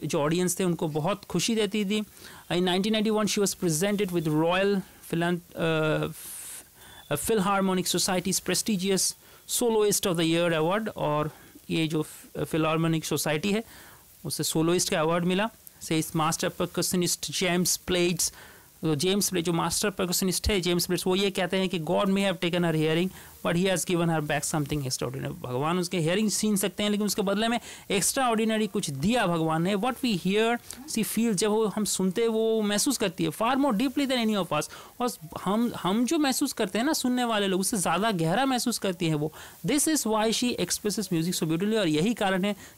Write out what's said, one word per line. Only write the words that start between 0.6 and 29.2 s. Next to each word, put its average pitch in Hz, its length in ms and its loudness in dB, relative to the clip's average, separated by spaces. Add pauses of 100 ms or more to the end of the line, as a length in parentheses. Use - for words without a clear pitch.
थे 190 40 2
उनको 170 240 0
बहुत 156 360 -2
खुशी 185 300 0
देती 214 300 0
थी। 214 160 0
In - 600 -4
nineteen 190 340 2
ninety-one, 214 380 2
she 208 100 2
was - 200 -2
presented 185 500 0
with 165 220 0
Royal 185 440 2 (300)
Philan-, 170 320 0 (160)
uh, 156 540 0 (1120)
Philharmonic 196 720 2
Society's 185 440 0
prestigious 190 680 0 (400)
Soloist 214 580 2
of 180 100 2
the 170 100 2
Year 170 240 4 (100)
Award। 202 280 0
और 151 420 0 (400)
ये 165 180 0
जो 156 140 0 (360)
फिलहार्मोनिक 160 640 0
सोसाइटी 160 480 -2
है 220 120 -2 (600)
उससे 156 200 -4
सोलोइस्ट 170 460 2
का 180 100 0
अवार्ड 170 240 2
मिला। 185 240 2 (340)
Says 160 340 -2
master 160 340 0 (100)
percussionist 175 720 -2
जेम्स 175 460 0
प्लेट्स, 175 560 0 (500)
तो 160 120 2
जेम्स 185 360 0
प्लेट 175 140 -2
जो 175 80 0
मास्टर 170 380 0
परकशनिस्ट 180 580 -2
है 208 120 2
जेम्स 175 260 2
प्लेट्स, 175 200 0
वो 185 100 2
ये 196 140 2
कहते 190 260 -2
हैं 185 120 2
कि 185 100 -2
"God 185 280 0
may 196 180 2
have 185 200 0
taken 175 200 2
her 165 100 2
hearing, 160 360 2 (360)
but 175 100 2
he 180 100 2
has 185 240 2
given 170 200 2
her 160 100 2
back 151 240 -2
something 147 360 -2
extraordinary।" 135 600 -6
भगवान 143 360 -2
उसके 180 200 -2
हियरिंग 185 320 2
छीन 214 260 0
सकते 196 260 -2
हैं, 208 80 0
लेकिन 208 160 0
उसके 202 160 -2
बदले 202 260 0
में 233 100 0 (320)
एक्स्ट्राऑर्डिनरी 220 760 0
कुछ 208 240 -4
दिया 196 360 2